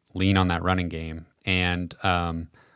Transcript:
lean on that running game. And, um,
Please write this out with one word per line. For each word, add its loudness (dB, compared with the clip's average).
lean 4
on 4
that 0
running 0
game. -8
And, -2
um, 0